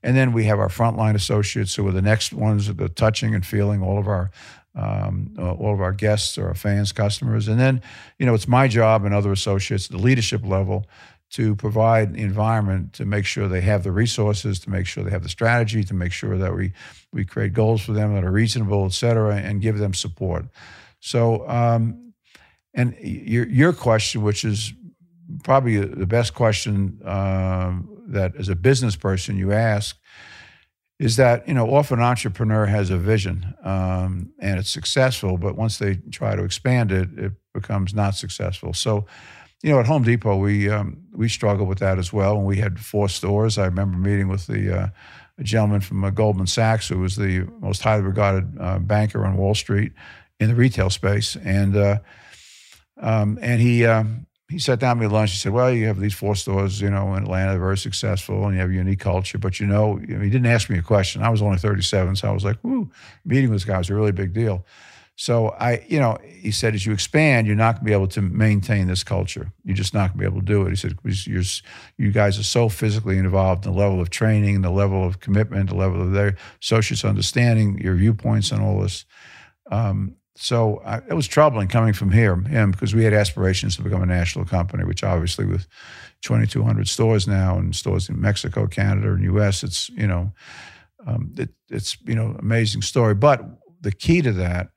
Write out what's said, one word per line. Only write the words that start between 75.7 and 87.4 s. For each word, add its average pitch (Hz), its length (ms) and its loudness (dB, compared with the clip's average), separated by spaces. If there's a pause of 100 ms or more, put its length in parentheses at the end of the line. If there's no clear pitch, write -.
the 95 60 -4
level 92 260 0
of 92 100 0
their 101 240 2 (240)
associates 110 440 0
understanding 104 720 2
your 92 160 0
viewpoints 107 580 2
and 104 80 0
all 98 220 0
this." 95 220 -4 (640)
Um, 101 460 -2 (200)
so 110 480 0
I, 107 120 -6 (120)
it 165 60 -2
was 151 140 -2
troubling 123 400 4
coming 113 240 4
from 98 180 0
here, 104 240 6
him, 101 380 2
because 101 200 -2
we 113 120 4
had 107 80 4
aspirations 98 640 0
to - 60 -10
become 92 200 -2
a 90 40 0
national 90 400 0
company, 90 360 -2
which 90 220 -4
obviously 90 420 0
with 92 220 -4 (540)
twenty-two 113 420 0
hundred 107 240 0
stores 107 400 2
now 92 280 2